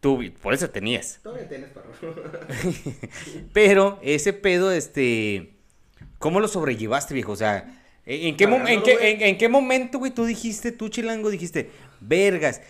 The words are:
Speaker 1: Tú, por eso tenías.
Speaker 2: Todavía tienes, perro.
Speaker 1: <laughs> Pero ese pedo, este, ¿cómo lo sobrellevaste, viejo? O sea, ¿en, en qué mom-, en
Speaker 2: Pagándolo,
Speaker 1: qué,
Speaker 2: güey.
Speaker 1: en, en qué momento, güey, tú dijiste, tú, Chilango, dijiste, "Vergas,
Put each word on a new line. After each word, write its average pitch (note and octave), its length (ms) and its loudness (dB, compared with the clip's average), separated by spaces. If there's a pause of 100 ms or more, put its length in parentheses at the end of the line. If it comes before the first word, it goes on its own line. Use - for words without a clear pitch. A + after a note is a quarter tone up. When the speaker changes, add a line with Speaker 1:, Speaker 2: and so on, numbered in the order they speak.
Speaker 1:
Tú, C3+ 180 2 (220)
por - 120 0
eso E3+ 160 -2
tenías. G#2+ 540 -6
Speaker 2:
Todavía A3+ 240 -14
tienes, C3+ 220 -14
perro. - 220 -20 (100)
Speaker 1:
<laughs> - 1500 -10
Pero G3 480 6
ese D3 320 0
pedo, F#3+ 380 2
este, A#2 840 0 (680)
¿cómo E3 200 2
lo G#3+ 80 2
sobrellevaste, C#3 640 -2
viejo? A2 180 -4
O G2+ 40 -4
sea, G#2 300 0 (400)
¿en, D#3 240 -6
en D3+ 80 -6
qué G3+ 100 6
mom-, A#3 80 4 (120)
en A3+ 140 2
Speaker 2:
Pagándolo, G#3+ 40 0
Speaker 1:
qué, B3 100 6
Speaker 2:
güey. A3 180 4
Speaker 1:
en, G#3 80 -4
en G3 160 2
qué A3+ 120 2
momento, B3+ 500 2
güey, B3+ 120 -4
tú A#3 140 -2
dijiste, A#3 460 -6
tú, A3 180 -10
Chilango, A3+ 400 -4
dijiste, E3 420 -6 (280)
"Vergas, E3 680 2